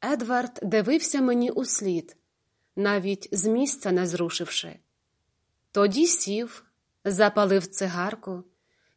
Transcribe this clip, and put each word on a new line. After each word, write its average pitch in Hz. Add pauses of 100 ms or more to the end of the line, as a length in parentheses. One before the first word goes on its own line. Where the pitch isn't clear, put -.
Едвард 247
дивився 220
мені 247
услід, 190 (600)
навіть 196
з 196
місця 226
не 180
зрушивши. 170 (920)
Тоді 208
сів, 226 (400)
запалив 196
цигарку, 185 (520)